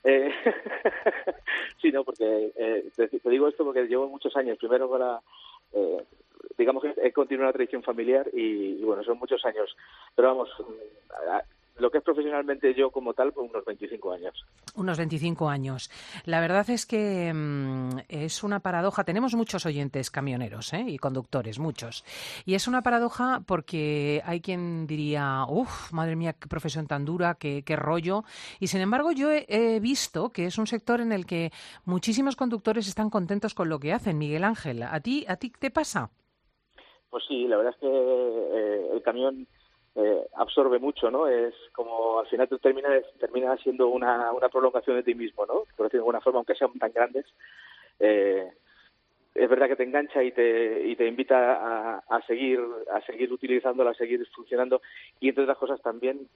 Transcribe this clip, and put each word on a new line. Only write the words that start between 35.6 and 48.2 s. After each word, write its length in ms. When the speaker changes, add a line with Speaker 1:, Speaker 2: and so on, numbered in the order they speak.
Speaker 2:
pasa? 380
Speaker 1:
Pues 180
sí, 220
la 80
verdad 160
es 80
que, 60
eh, 1040
el 100
camión, 420
eh, 380
absorbe 420
mucho, 320
¿no? 160
Es 280
como 480
al 80
final 220
tú 100
terminas, 420
termina 380
siendo 320
una, 460
una 160
prolongación 480
de 60
ti 120
mismo, 300
¿no? 180
Por 80
decirlo 40
de 100
alguna 200
forma, 200
aunque 140
sean 240
tan 140
grandes, 340
eh, 500